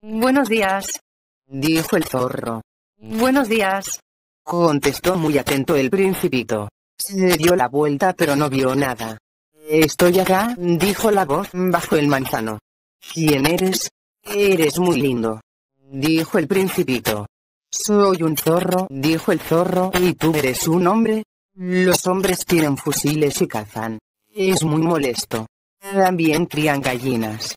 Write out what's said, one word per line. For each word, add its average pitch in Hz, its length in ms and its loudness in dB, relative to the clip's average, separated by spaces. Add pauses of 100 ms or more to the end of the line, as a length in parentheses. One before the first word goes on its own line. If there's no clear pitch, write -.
"Buenos 233 460 2
días", 196 500 -2 (480)
dijo 160 500 0
el 160 60 2
zorro. 123 580 -4 (440)
"Buenos 240 440 0
días", 196 500 -2 (460)
contestó 170 720 2
muy 156 200 0
atento 135 380 0
el 131 140 2
Principito. 135 800 -2 (280)
Se 185 380 0
dio 165 180 2
la 190 140 2
vuelta 147 460 0
pero 156 240 0
no 147 120 0
vio 131 260 0
nada. 117 420 -4 (520)
"Estoy 160 500 4
acá", 190 380 0
dijo 180 540 0
la 196 140 2
voz 156 260 -2
bajo 180 460 0
el 147 100 4
manzano. 127 520 -2 (540)
"¿Quién 147 320 2
eres?". 180 440 0 (340)
"Eres 190 560 0
muy 175 220 2
lindo", 113 400 -2 (500)
dijo 156 460 0
el 160 100 0
Principito. 135 800 -2 (440)
"Soy 196 540 2
un 151 140 0
zorro", 180 520 0
dijo 156 440 0
el 160 80 -2
zorro, 180 580 0
"¿y 180 140 2
tú 156 200 0
eres 135 360 -2
un 170 180 2
hombre?". 220 360 0 (320)
"Los 180 520 0
hombres 185 380 0
tienen 156 320 2
fusiles 147 640 0
y 170 60 0
cazan. 110 520 -8 (340)
Es 190 300 0
muy 156 180 0
molesto. 139 640 -2 (360)
También 180 640 0
crían 151 340 -2
gallinas. 120 760 -4